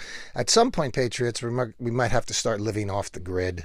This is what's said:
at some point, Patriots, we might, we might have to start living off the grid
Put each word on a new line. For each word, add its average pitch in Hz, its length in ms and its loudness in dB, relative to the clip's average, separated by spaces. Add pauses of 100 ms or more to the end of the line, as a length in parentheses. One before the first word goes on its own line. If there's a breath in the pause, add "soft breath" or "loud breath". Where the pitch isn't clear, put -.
(340 loud breath)
at - 140 -2
some 240 240 6
point, 147 220 0
Patriots, 120 480 0
we 120 80 -2
might, 120 280 -2
we 120 120 -2
might 120 200 2
have 117 160 4
to 113 80 -6
start 113 240 0
living 104 320 -2
off 98 220 -2
the - 80 -10
grid 90 440 -2